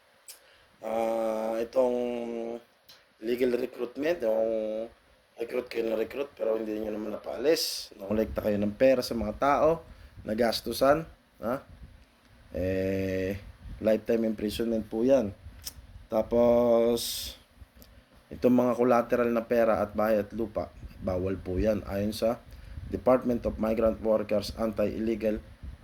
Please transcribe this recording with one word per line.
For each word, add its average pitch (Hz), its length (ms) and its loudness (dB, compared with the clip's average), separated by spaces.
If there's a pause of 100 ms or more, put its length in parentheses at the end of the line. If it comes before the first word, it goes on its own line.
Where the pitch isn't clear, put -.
(880)
ah, 113 720 0
itong 123 400 2 (1300)
legal 120 320 2
recruitment, 127 640 -4
yung 110 200 2 (920)
recruit 123 320 -4
kayo 113 240 -4
na 110 80 0
recruit 120 320 -4
pero 110 240 -2
hindi 110 240 -4
nyo 107 160 -4
naman 107 240 -6
napaalis, - 800 -2
nakolekta 107 400 -2
kayo 104 160 0
ng 104 240 0
pera 131 240 4
sa 117 160 -4
mga 104 160 -4
tao, 143 480 2 (400)
nagastusan, 120 800 2 (400)
ha? 123 160 -4 (960)
Eh, 95 800 -2 (480)
lifetime 110 480 2
imprisonment 107 560 -2
po 110 160 -2
yan. 123 320 4 (720)
Tapos, 117 1300 2 (960)
itong 123 320 4
mga 123 160 2
collateral 120 560 4
na 110 80 0
pera 110 400 2
at 104 80 -2
bahay 107 320 2
at - 80 -6
lupa, 104 400 -4 (320)
bawal 95 320 -2
po 90 240 -4
yan 104 320 2
ayon 104 240 -2
sa 113 240 0 (560)
Department 120 480 2
of 107 160 -4
Migrant 110 480 2
Workers 107 480 0
Anti-Illegal, 110 880 -2 (420)